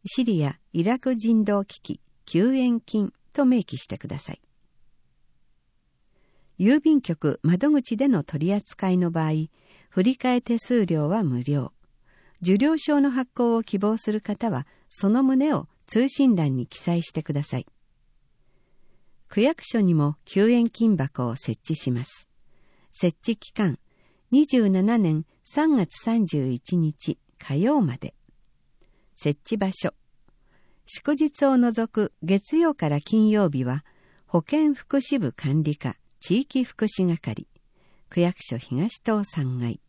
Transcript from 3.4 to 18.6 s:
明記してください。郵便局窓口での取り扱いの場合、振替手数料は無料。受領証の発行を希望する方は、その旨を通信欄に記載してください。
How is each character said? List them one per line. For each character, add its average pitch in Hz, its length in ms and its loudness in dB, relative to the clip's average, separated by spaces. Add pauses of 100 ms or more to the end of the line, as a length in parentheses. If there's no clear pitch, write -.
明 247 180 4
記 - 160 -8
し - 80 -10
て 95 100 -10
く - 100 -14
だ - 120 -8
さ - 140 -14
い。 - 80 -18 (2250)
郵 247 200 4
便 302 220 4
局 - 400 -2
窓 180 300 2
口 247 260 0
で 277 100 0
の 208 140 2
取 151 240 -4
り 196 80 0
扱 196 380 -4
い 180 80 2
の 175 100 0
場 160 200 -2
合、 156 200 -2 (400)
振 185 120 -2
替 247 400 0
手 233 180 -2
数 233 260 0
料 156 240 0
は 214 140 0
無 123 180 -2
料。 139 320 -2 (680)
受 190 160 4
領 311 180 4
証 294 240 2
の 277 80 4
発 254 240 -2
行 233 220 0
を 226 80 0
希 196 160 -4
望 214 180 0
す - 140 -4
る 214 100 -2
方 208 300 -4
は、 127 160 -4 (200)
そ - 220 -2
の 254 140 4
旨 269 320 2
を - 120 -6 (200)
通 247 220 2
信 262 260 4
欄 147 200 0
に 123 120 -4
記 - 100 -18
載 170 240 -2
し - 100 -10
て 156 120 -6
く 151 100 -8
だ 147 100 -2
さ - 140 -6
い。 - 80 -6 (1700)